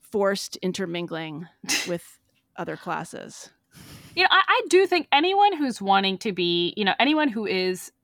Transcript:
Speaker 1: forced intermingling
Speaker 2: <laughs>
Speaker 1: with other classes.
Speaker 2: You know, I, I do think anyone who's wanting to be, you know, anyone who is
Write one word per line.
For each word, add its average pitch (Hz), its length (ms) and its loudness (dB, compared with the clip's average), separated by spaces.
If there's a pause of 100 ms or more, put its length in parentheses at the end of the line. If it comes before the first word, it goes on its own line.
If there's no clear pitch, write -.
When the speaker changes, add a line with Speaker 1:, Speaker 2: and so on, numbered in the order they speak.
Speaker 1:
forced 196 560 -2
intermingling 170 880 -6 (200)
Speaker 2:
<laughs> - 200 -4
Speaker 1:
with 175 320 -8 (360)
other 156 200 -8
classes. - 760 -12 (640)
Speaker 2:
You 349 80 2
know, 370 80 4
I, 381 160 4
I 466 220 2
do 370 180 6
think 349 240 0
anyone 381 440 4
who's 277 240 -4
wanting 196 400 2
to 226 120 -4
be, 175 460 0
you 208 80 0
know, 185 120 2
anyone 302 300 2
who 220 180 -4
is 185 460 -2 (120)